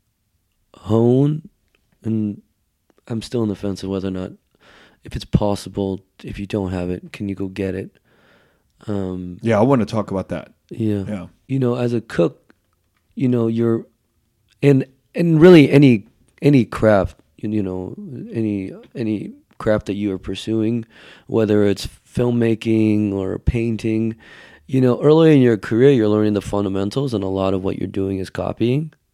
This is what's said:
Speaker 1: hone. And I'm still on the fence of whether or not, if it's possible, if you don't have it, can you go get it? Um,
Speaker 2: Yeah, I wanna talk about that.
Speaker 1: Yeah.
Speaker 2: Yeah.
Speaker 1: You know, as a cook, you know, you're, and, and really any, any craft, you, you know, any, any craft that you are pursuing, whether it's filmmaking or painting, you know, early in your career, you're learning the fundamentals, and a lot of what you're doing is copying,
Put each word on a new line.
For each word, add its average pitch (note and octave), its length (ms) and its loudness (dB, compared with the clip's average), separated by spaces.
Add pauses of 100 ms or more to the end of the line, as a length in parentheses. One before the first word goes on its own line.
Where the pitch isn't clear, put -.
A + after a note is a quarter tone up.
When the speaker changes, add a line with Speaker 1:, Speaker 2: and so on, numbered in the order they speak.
(760)
Speaker 1:
hone. B2+ 720 2 (540)
And G#2+ 400 -4 (640)
I'm A2+ 140 -8
still A#2+ 200 -4
on G#2+ 60 0
the F#2+ 80 -4
fence G2 260 -8
of F#2+ 80 -8
whether F#2+ 180 -4
or F#2+ 40 -6
not, F#2 200 -8 (720)
if - 120 -18
it's - 80 -10
possible, G2 760 -4 (220)
if - 160 -14
you G2+ 80 -10
don't F#2+ 240 -4
have F2+ 200 -6
it, A#2 220 -10
can G2+ 160 -10
you F#2+ 60 -8
go G2 140 -10
get F#2+ 260 -6
it? A#2+ 240 -14 (880)
Um, F#2 540 -8
Speaker 2:
Yeah, A2+ 180 0
I G#2 40 4
wanna B2 240 2
talk G#2+ 240 -6
about F#2+ 180 -6
that. - 240 -10 (160)
Speaker 1:
Yeah. G#2+ 380 -4
Speaker 2:
Yeah. F#2+ 200 -10 (220)
Speaker 1:
You C3+ 100 -4
know, B2 180 0
as A#2+ 160 -2
a A#2 80 -2
cook, - 540 -4 (600)
you C#3 140 -2
know, A#2+ 180 0
you're, A2+ 400 0 (760)
and, C#3 220 4 (300)
and D#3+ 260 2
really D#3+ 300 10
any, C3 360 6 (360)
any C#3 220 4
craft, G2 540 2 (200)
you, A2 100 -8
you G#2+ 140 -2
know, F#2 320 -8 (380)
any, G#2 400 -4 (220)
any A2 380 -6 (260)
craft G#2+ 280 0
that G2 80 -4
you G2+ 180 -4
are F#2+ 60 -6
pursuing, A2 640 -4 (420)
whether G#2+ 380 2
it's G2 220 -2
filmmaking A2 1300 0
or F#2+ 260 -6
painting, A2+ 800 -2 (500)
you C3 140 0
know, B2 200 2
early D#3 340 6
in C3+ 60 6
your A#2+ 160 4
career, A#2+ 340 2
you're A2 180 2
learning G#2+ 260 0
the G2 80 -2
fundamentals, G2+ 720 -4
and G2 80 -2
a F#2+ 60 -6
lot F#2+ 260 -2
of F#2 80 -4
what F#2+ 160 -4
you're F#2+ 80 -6
doing F#2+ 320 -4
is F#2 100 -8
copying, A#2+ 640 -4 (220)